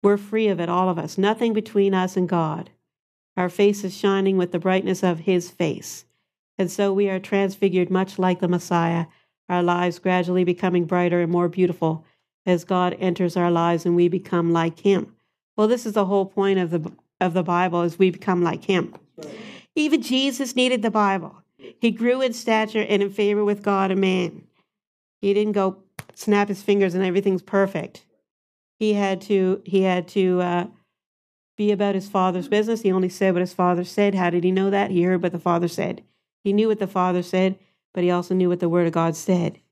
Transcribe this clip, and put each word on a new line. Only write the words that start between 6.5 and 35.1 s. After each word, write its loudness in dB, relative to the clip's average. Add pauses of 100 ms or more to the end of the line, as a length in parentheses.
And -2
so 0
we 0
are -2
transfigured 0
much 0
like 2
the -2
Messiah, 0 (420)
our 0
lives 0
gradually 0
becoming 0
brighter 0
and 0
more 2
beautiful -2 (420)
as 2
God 0
enters -2
our 2
lives 2
and 2
we 4
become 0
like 0
him. 0 (400)
Well, 2
this 0
is -8
the 2
whole 0
point 0
of 0
the, -4 (280)
of 0
the 0
Bible, 0
is -2
we 6
become 0
like -2
him. 0 (800)
Even 0
Jesus -2
needed 2
the 0
Bible. -2 (380)
He 2
grew 0
in 0
stature -2
and 2
in -2
favor 0
with -2
God 0
and 0
man. -2 (800)
He 2
didn't 2
go, 0 (360)
snap 2
his -6
fingers 2
and 0
everything's 0
perfect. -2 (720)
He 2
had 0
to, 0
he 2
had 0
to, 0
uh, -2 (880)
be 0
about 2
his -4
father's 0
business. 0
He 2
only 2
said 0
what 0
his -4
father 0
said. 0
How 0
did 0
he 2
know 0
that? 0
He 2
heard 2